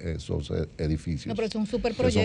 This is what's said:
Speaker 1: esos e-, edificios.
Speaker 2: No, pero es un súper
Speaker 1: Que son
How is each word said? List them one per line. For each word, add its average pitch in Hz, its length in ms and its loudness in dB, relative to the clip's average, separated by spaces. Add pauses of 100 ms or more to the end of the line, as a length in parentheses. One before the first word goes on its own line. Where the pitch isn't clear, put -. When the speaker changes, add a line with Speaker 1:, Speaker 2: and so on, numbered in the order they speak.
Speaker 1:
esos 80 500 -4
e-, 78 180 -2 (140)
edificios. 78 460 0
Speaker 2:
No, 220 80 -2
pero 220 100 0
es - 80 -4
un 214 120 0
súper 226 260 0
Speaker 1:
Que - 60 -6
son - 60 4 (200)